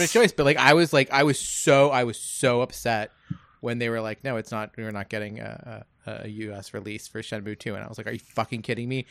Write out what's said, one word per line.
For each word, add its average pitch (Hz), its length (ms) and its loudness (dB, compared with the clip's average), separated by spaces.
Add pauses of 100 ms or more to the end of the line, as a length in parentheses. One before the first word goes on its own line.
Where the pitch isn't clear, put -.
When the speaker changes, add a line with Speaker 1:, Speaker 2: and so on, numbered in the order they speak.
Speaker 1:
choice. - 80 -2
Speaker 2:
choice, 226 200 6
but, 151 120 0
like, 143 120 6
I 131 180 8
was, 165 180 4
like, 135 180 4
I 139 140 4
was 143 140 2
so, 143 520 4
I 127 140 2
was 113 140 -6
so 123 440 0
upset 113 480 -2 (500)
when 120 180 -6
they 120 100 -2
were 113 120 -2
like, 110 220 -8
"No, 131 140 -4
it's 110 160 -8
not, 107 240 -8
we're 110 160 -8
not 101 160 -10
getting 107 320 -8
a, 110 440 -14 (220)
a, 110 60 -10 (120)
a 107 40 -12
U 107 240 -10
S 98 200 -16
release 104 360 -12
for 110 120 -12
Shenmue 107 380 -10
two." 107 160 -8
And 98 80 -10
I - 60 -14
was - 100 -16
like, 110 80 -12
"Are 117 60 -8
you 117 80 -8
fucking 113 420 -6
kidding 120 260 -6
me?" 131 220 -4